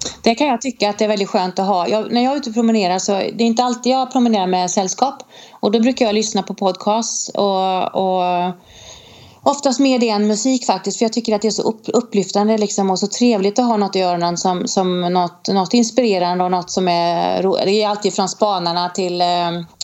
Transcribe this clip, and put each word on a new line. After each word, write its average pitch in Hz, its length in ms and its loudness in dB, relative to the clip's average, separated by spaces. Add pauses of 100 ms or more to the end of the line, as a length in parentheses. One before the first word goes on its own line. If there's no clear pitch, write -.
(240)
Det 233 120 4
kan 294 120 0
jag 240 140 0
tycka 240 280 -4
att 202 100 -4
det 220 60 0
är 208 40 2
väldigt 202 200 -2
skönt 185 300 -2
att 190 80 0
ha. 180 200 2
Jag, 220 260 -2
när 240 100 2
jag 262 100 2
är 294 40 -2
ute 285 120 -6
och 220 60 -8
promenerar, 220 440 2
så 202 120 -2
det 196 320 -2
är 233 40 4
inte 233 160 2
alltid 240 280 -2
jag 254 200 0
promenerar 226 360 2
med 180 240 0
sällskap. 185 520 -2 (280)
Och - 200 -2
då 226 80 4
brukar 247 260 2
jag 208 100 2
lyssna 214 280 0
på 196 100 -8
podcasts 208 760 -2
och, 190 680 0
och 180 560 0 (920)
oftast 277 360 0
mer 262 200 4
det 233 100 2
än 208 180 2
musik, 240 380 0
faktiskt, 190 320 -2
för 240 80 0
jag 226 80 0
tycker 226 220 -2
att 208 60 -2
det 220 60 0
är 214 40 0
så 208 120 -4
upp-, - 300 -4
upplyftande, 208 640 0
liksom, 202 320 0
och 185 100 0
så 202 80 0
trevligt 202 520 0
att 247 60 2
ha 233 120 2
något 196 180 0
i 190 60 0
öronen 175 360 0
som, 180 300 -2
som 185 340 0
något, 175 460 -2
något 190 260 0
inspirerande 196 680 2
och 180 80 -2
något 180 200 -2
som 185 160 0
är 175 560 2
ro-, 190 220 2
det 190 60 2 (120)
är 208 60 2
alltid 208 240 -2
från 190 160 0
Spanarna 180 600 -2
till, 180 320 -2
eh, 175 300 0 (320)